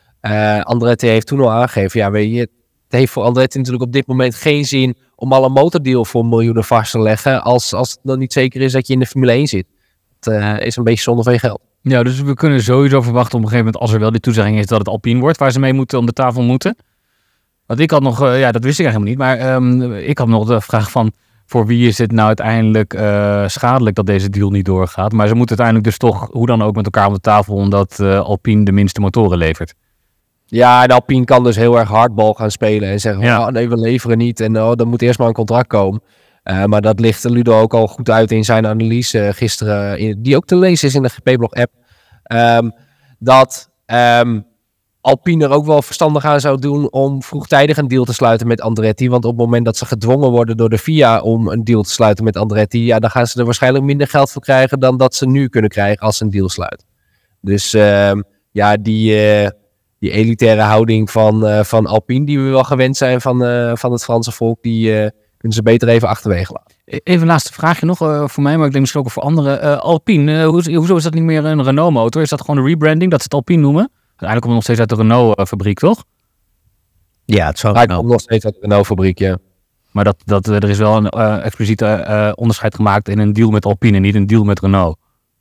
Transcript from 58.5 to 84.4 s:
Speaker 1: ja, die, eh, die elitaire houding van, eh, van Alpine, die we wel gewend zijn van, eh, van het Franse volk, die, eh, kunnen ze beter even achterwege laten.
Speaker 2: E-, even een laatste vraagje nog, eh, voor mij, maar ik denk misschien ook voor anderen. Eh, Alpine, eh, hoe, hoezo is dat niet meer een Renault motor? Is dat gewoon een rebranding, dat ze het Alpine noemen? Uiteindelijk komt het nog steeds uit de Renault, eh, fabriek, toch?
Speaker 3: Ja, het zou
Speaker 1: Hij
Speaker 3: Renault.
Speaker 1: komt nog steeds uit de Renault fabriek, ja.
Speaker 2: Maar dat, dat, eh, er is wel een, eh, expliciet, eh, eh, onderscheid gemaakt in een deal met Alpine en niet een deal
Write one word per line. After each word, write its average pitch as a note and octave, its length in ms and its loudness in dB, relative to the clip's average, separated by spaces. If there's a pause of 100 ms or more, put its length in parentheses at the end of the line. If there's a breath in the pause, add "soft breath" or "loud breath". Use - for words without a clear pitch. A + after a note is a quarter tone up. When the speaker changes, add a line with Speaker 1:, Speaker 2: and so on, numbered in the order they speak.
Speaker 1:
ja, G#2 260 2
die, G#2+ 500 0
eh, G#2 220 2 (500)
die - 120 -4
elitaire A2 500 2
houding A2 500 2
van, A2 360 2
eh, G#2+ 160 2
van A2 220 0
Alpine, C3 400 -2
die C#3+ 140 -2
we C3+ 100 -2
wel C3 140 2
gewend C3 340 0
zijn B2+ 240 0
van, B2 220 -2
eh, A#2+ 320 -2
van B2 160 -4
het A#2+ 120 -4
Franse A#2 280 -2
volk, A2+ 300 -4
die, A2+ 380 0
eh, G#2+ 100 -2 (280)
kunnen A2 200 -4
ze A2 60 -4
beter A2+ 240 2
even A#2 200 4
achterwege F#2 460 -4
laten. - 220 -20 (100)
Speaker 2:
E-, - 180 -12
even F3+ 180 2
een E3 60 2
laatste E3 260 0
vraagje D#3+ 320 -2
nog, F3 160 -2
eh, D3+ 260 -2
voor C#3+ 160 -4
mij, D3 120 0
maar D#3+ 100 2
ik C#3 60 0
denk C#3 100 0
misschien C#3 220 -2
ook A#2+ 80 -6
voor - 120 -8
anderen. C#3+ 380 0
Eh, C#3+ 160 0
Alpine, D#3 640 0
eh, D#3+ 60 2
hoe, E3 280 0
hoezo E3+ 200 2
is D#3+ 80 0
dat D#3+ 100 -4
niet E3 100 0
meer D#3 220 0
een D#3 180 0
Renault D3 300 0
motor? A#2 280 0
Is D3+ 80 -2
dat D3 120 -6
gewoon D3 160 -4
een C3 120 0
rebranding, D#3+ 420 0
dat D3+ 80 0
ze - 60 -6
het - 80 -8
Alpine D#3 280 0
noemen? D3+ 280 2 (280)
Uiteindelijk A2 240 -4
komt - 20 -14
het A#2+ 100 -2
nog A2+ 100 0
steeds A#2 160 0
uit A2 100 0
de A2+ 60 -2
Renault, A2 420 2
eh, G2 80 -2
fabriek, G2 340 -4
toch? G3 240 0 (1200)
Speaker 3:
Ja, F#2 220 2
het E2 120 -6
zou G#2+ 140 0
Speaker 1:
Hij A#2 80 4
Speaker 3:
Renault. F#2+ 200 2
Speaker 1:
komt A#2+ 100 0
nog A2+ 100 2
steeds A2+ 240 -2
uit G#2 80 -2
de - 80 -20
Renault G2+ 240 2
fabriek, F#2+ 340 -2
ja. F#2+ 180 0 (540)
Speaker 2:
Maar G2+ 120 -2
dat, G2+ 120 2 (100)
dat, G2+ 220 0
eh, G#2 80 0
er G2+ 140 0
is G2+ 80 0
wel G#2+ 180 2
een, G#2 140 0
eh, G#2+ 360 -2
expliciet, G#2+ 360 -2
eh, G#2+ 460 -2
eh, G#2 80 -2
onderscheid A2+ 400 -2
gemaakt G#2 340 0
in G2+ 100 0
een G#2 140 0
deal A2 160 2
met G#2+ 160 0
Alpine G#2 300 2
en F#2+ 60 2
niet G2+ 140 2
een G2+ 120 2
deal A2 160 2